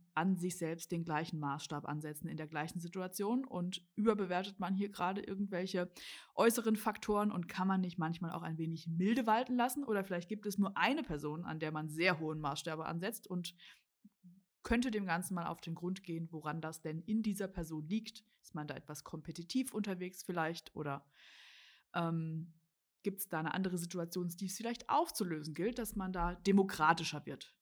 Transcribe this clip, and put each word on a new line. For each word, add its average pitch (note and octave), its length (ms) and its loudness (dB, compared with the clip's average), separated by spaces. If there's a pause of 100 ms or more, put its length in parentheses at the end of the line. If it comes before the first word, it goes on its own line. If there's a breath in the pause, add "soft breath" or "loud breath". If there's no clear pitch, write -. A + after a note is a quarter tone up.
(140)
an F#3+ 220 4
sich F3 220 -2
selbst E3 340 -4
den E3+ 120 -2
gleichen E3 340 -2
Maßstab D3 500 -4
ansetzen D3+ 400 -4
in D#3 80 -4
der D#3 120 -6
gleichen D#3+ 320 -4
Situation F#3+ 640 -2
und F3+ 480 -4
überbewertet G3+ 640 2
man F#3 160 0
hier G3+ 160 2
gerade F#3+ 320 0
irgendwelche F#3+ 680 0 (440 loud breath)
äußeren A3+ 420 6
Faktoren G#3 560 2
und F3 160 -2
kann F#3 200 0
man F#3+ 120 4
nicht F3+ 160 0
manchmal E3+ 360 0
auch E3 100 -6
ein D#3+ 160 -4
wenig D#3+ 300 -4
Milde G3+ 380 4
walten B3 300 4
lassen B3+ 280 2
oder G#3 200 2
vielleicht F3 240 -2
gibt - 160 -4
es G3 140 0
nur G3 180 2
eine B3+ 260 4
Person, D3+ 440 -4
an D#3 140 -4
der D#3 120 0
man D#3 160 -2
sehr E3 300 4
hohen D#3 220 -2
Maßstäbe D#3 440 -2
ansetzt F3+ 420 -4
und F3 280 -4 (1080 loud breath)
könnte A#3+ 260 2
dem G#3+ 160 0
Ganzen F3+ 280 0
mal E3+ 120 -2
auf D#3+ 140 -4
den E3 160 -6
Grund F#3 260 -4
gehen, E3 300 -6
woran D#3 280 -4
das D#3+ 220 -8
denn D#3+ 200 -4
in A3 200 0
dieser G3+ 240 -2
Person D#3+ 400 -6
liegt. G#3+ 380 -4 (180)
Ist - 140 -12
man D3+ 100 -4
da D3 80 -6
etwas - 300 -10
kompetitiv E3+ 680 -4
unterwegs F#3 520 -4
vielleicht E3 500 -2
oder, C#3+ 320 -4 (880 loud breath)
ähm, E3 580 -2 (520)
gibt's G3 240 -2
da E3 100 -2
eine D#3 160 0
andere F#3 240 2
Situation, F3 500 -2
die E3+ 180 -4
es F#3 100 -6
vielleicht A#3 340 -4
aufzulösen F3 640 0
gilt, G#3 240 0
dass A#3 160 -4
man F#3 180 -2
da F3 220 0
demokratischer E3+ 920 6
wird - 380 -10